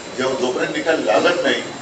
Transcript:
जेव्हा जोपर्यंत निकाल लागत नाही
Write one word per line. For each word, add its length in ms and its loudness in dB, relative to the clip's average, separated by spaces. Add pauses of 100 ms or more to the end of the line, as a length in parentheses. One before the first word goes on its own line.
(180)
जेव्हा 220 0
जोपर्यंत 360 0
निकाल 280 0
लागत 380 4
नाही 200 0 (200)